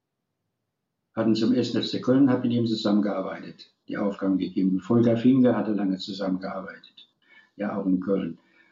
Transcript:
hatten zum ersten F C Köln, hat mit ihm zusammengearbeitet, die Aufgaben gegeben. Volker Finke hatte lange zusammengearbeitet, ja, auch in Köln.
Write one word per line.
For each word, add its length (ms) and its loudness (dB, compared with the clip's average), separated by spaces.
hatten 200 2
zum 180 2
ersten 260 0
F 100 -4
C 120 -6
Köln, 300 4
hat 120 0
mit 100 0
ihm 140 0
zusammengearbeitet, 1040 -2
die 100 -8
Aufgaben 400 -2
gegeben. 420 0
Volker 360 2
Finke 380 4
hatte 180 -2
lange 260 -2
zusammengearbeitet, 1080 -8
ja, 220 -4
auch 80 -4
in 140 2
Köln. 380 -2